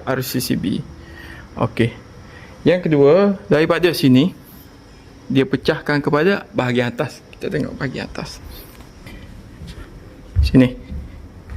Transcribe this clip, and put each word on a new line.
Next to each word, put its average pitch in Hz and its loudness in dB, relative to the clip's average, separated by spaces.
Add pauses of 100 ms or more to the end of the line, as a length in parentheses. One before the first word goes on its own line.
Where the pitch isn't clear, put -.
R 131 -2
C 127 -6
C 127 -2
B. - -2 (800)
Okey. 113 0 (720)
Yang 175 2
kedua, 160 6 (160)
daripada 165 4
sini, 135 4 (960)
dia 135 2
pecahkan 147 -2
kepada 151 0
bahagian 120 0
atas. - -6 (160)
Kita - -8
tengok - -6
bahagian - -8
atas. - -12 (2000)
Sini. 127 6 (880)